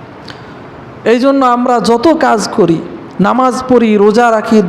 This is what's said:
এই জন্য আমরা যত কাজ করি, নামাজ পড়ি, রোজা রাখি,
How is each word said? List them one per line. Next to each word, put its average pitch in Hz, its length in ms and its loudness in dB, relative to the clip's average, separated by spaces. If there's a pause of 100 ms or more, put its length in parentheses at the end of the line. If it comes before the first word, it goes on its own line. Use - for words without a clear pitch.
(1040)
এই 240 140 2
জন্য 277 260 2
আমরা 240 340 0
যত 233 280 0 (120)
কাজ 233 280 0
করি, 165 300 0 (420)
নামাজ 247 500 0
পড়ি, 226 280 4
রোজা 214 340 4
রাখি, 220 380 2